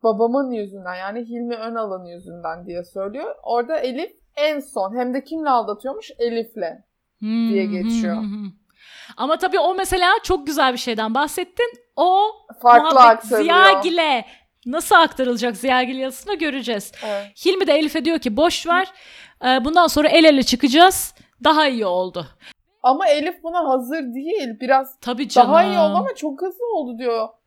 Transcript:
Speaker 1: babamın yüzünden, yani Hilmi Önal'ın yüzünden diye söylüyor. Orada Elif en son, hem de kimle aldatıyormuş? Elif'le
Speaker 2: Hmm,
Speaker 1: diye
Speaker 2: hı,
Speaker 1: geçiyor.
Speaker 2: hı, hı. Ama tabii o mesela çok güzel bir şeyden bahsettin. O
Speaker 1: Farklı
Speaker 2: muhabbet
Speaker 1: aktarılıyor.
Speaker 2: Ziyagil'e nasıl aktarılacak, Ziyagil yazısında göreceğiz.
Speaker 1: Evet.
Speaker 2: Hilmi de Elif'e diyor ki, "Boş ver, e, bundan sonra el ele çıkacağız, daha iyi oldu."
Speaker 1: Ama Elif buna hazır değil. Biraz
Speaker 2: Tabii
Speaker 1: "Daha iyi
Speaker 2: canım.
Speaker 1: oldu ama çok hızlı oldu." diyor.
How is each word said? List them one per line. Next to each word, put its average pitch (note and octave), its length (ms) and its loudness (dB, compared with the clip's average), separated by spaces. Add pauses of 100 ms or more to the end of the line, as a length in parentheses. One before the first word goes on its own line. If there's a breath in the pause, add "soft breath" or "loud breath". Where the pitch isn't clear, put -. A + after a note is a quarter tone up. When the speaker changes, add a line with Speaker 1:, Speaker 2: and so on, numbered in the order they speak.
Speaker 1:
babamın A#3 480 0
yüzünden, G3 440 -8
yani G3+ 260 -10
Hilmi A#3+ 360 -8
Önal'ın A3 480 -8
yüzünden F3 640 -14
diye F3 180 -10
söylüyor. G#3 580 -10
Orada A#3+ 340 -4
Elif C4 360 -6 (240)
en D4 240 -2
son, G#3+ 380 -6
hem B3 160 -4
de C#4 100 -6
kimle D#4+ 260 -6
aldatıyormuş? A#3+ 680 -4
Elif'le A3+ 540 -6 (460)
Speaker 2:
Hmm, A3+ 320 -4
Speaker 1:
diye G3 160 0
Speaker 2:
hı, G#3 40 -6
Speaker 1:
geçiyor. G#3+ 460 -4
Speaker 2:
hı, A3 40 -6
hı. G#3 260 -10 (680 loud breath)
Ama C#4+ 220 -2
tabii F#4 200 0
o E4+ 160 0
mesela F#4 380 2 (100)
çok D#4+ 240 -2
güzel C#4 260 0
bir B3 60 -6
şeyden A3 360 -4
bahsettin. F4+ 560 -2 (260)
O F#4 260 4 (400)
Speaker 1:
Farklı B3 320 8
Speaker 2:
muhabbet A#3+ 300 10
Speaker 1:
aktarılıyor. G#3+ 180 0 (120)
Speaker 2:
Ziyagil'e E4+ 680 4 (420 soft breath)
nasıl D#4 280 -2
aktarılacak, B3 640 2
Ziyagil B3+ 420 -2
yazısında C4 360 -8
göreceğiz. B3+ 580 -6 (140)
Speaker 1:
Evet. G3+ 200 -8 (180)
Speaker 2:
Hilmi F#4+ 220 0
de D#4 60 2
Elif'e D4+ 320 0
diyor E4 140 0
ki, G#3+ 180 -4
"Boş D#4+ 300 0
ver, F4+ 260 -2 (520 loud breath)
e, B3+ 200 0
bundan E4 220 4
sonra D4+ 220 2
el D#4+ 160 6
ele C#4+ 180 6
çıkacağız, D4 720 2 (300 soft breath)
daha D4+ 240 4
iyi A#3 180 -4
oldu." F3+ 400 -4 (560 loud breath)
Speaker 1:
Ama D4+ 260 2
Elif D4+ 340 -2
buna E4 260 -4
hazır C4 460 -4
değil. C4+ 460 -6
Biraz C4 400 0
Speaker 2:
Tabii A#3+ 340 -6
Speaker 1:
"Daha C4 300 6
iyi - 100 -2
Speaker 2:
canım. D#4 160 2
Speaker 1:
oldu D4+ 80 0
ama B4 160 -4
çok D4 280 -8
hızlı A4+ 320 -6
oldu." B3 240 -6
diyor. A#3 300 -4 (180)